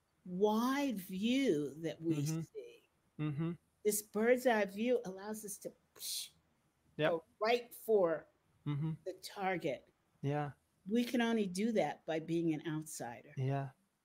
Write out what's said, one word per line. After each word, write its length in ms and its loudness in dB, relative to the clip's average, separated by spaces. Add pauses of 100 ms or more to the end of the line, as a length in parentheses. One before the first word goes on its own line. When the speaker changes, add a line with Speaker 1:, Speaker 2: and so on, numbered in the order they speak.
(240)
Speaker 1:
wide 760 2
view 840 2
that 180 -4
we 160 0
Speaker 2:
Mm-hmm. 240 0
Speaker 1:
see. 420 -12 (380)
Speaker 2:
Mm-hmm. 300 -2 (340)
Speaker 1:
This 180 0
bird's 440 2
eye 180 4
view 400 0
allows 400 -8
us 140 -10
to, 120 -10 (280)
psh, 300 -8 (680)
Speaker 2:
Yep. 140 4
Speaker 1:
go 140 0 (180)
right 280 2 (140)
for 420 4 (400)
Speaker 2:
Mm-hmm. 260 -2 (120)
Speaker 1:
the 80 -6 (100)
target. 640 -2 (380)
Speaker 2:
Yeah. 280 -2 (400)
Speaker 1:
We 140 2
can 160 0
only 260 2
do 260 -2
that 340 0
by 140 0
being 340 0
an 120 -6
outsider. 720 -6
Speaker 2:
Yeah. 320 0 (360)